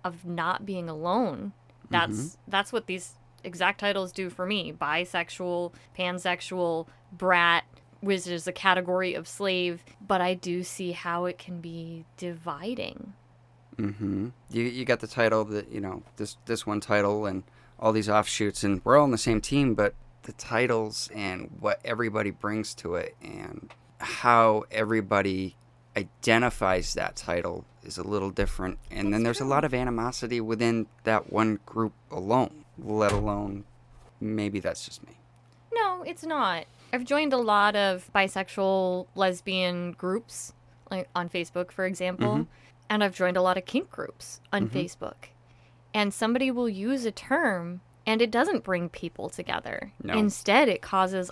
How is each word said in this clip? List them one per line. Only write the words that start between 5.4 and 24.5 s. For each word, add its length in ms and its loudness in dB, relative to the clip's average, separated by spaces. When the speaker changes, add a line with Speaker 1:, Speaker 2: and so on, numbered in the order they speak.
Speaker 1:
pansexual, 920 -2
brat, 540 4
which 280 -2
is 200 -4
a 60 -2
category 600 2
of 140 -8
slave. 560 -2
But 160 2
I 120 2
do 300 -4
see 300 -6
how 320 -4
it 120 -4
can 240 -12
be 440 -12
dividing. 960 -8
Speaker 2:
Mm-hmm. 520 -2
You, 140 -2
you 220 -4
got 160 2
the 60 -6
title 380 2
that, 260 -6
you 100 -8
know, 220 -8
this, 280 -8
this 200 -4
one 140 -2
title 460 2
and 180 -4
all 140 4
these 160 2
offshoots, 540 2
and 200 2
we're 140 8
all 60 8
on 80 4
the 60 2
same 240 2
team, 340 2
but 180 2
the 100 -14
titles 800 0
and 360 -6
what 260 0
everybody 460 -2
brings 440 -4
to 200 -4
it 260 -4
and 520 -12
how 720 6